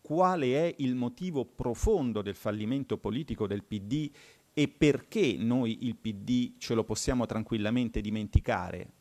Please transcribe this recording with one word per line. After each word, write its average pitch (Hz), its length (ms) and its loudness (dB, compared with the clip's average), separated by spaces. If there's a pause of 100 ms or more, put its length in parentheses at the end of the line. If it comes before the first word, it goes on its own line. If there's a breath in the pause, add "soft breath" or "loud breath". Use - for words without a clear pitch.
quale 160 680 2
è - 100 -4
il 127 160 0
motivo 127 500 -2
profondo 123 760 0
del 95 140 -4
fallimento 110 600 -2
politico 107 500 -4
del 98 180 -4
P 107 160 -6
D 139 300 -2 (420 loud breath)
e 143 160 2
perché 143 680 2
noi 117 500 0
il 113 100 -4
P 110 160 -6
D 123 460 0
ce - 160 -4
lo 110 100 2
possiamo 120 420 0
tranquillamente 110 760 -2
dimenticare 101 1000 -2